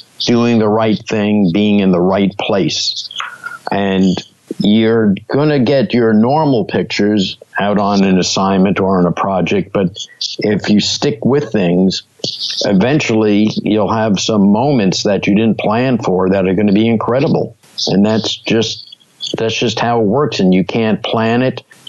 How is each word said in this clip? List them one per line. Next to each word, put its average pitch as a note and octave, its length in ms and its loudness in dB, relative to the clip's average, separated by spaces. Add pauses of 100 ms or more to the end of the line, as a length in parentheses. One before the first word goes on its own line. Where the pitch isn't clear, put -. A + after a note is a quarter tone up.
(200)
doing A#2+ 380 2
the G#2+ 100 2
right A2 380 0
thing, G#2 460 0
being G#2 280 2
in F#2+ 100 2
the F2 100 2
right G2 380 0
place. - 720 -4 (600)
And F#2+ 460 0 (420)
you're A2 560 2 (140)
gonna D3 300 0
get A#2+ 340 0
your A2+ 220 2
normal B2+ 500 2
pictures G2+ 720 -2 (220)
out G2+ 200 0
on G2+ 260 2
an F#2+ 140 2
assignment F#2+ 640 0
or F#2+ 180 0
on F2+ 80 2
a F2 60 2
project, F#2 600 -2
but G2 260 -2 (400)
if G#2 320 -2
you G#2 100 4
stick - 440 -2
with C#3 260 0
things, F#2 540 0 (600)
eventually G#2+ 920 2
you'll G#2 360 0
have A2 280 0
some G2+ 320 2
moments A2+ 500 0
that G2+ 240 0
you G2+ 80 2
didn't A2 240 2
plan A#2+ 400 0
for F#2 320 0
that G2 160 2
are F#2 80 0
gonna G#2 180 2
be A2 140 4
incredible. A#2 720 0 (320)
And G2 180 2
that's A2 300 -2
just, - 600 -4 (400)
that's A2 220 -2
just A#2 220 -4
how A#2 200 0
it G#2+ 60 2
works. C3+ 340 -2
And F#2 140 4
you F#2 100 2
can't A2 380 -2
plan A2+ 400 0
it. B2+ 200 -4 (260)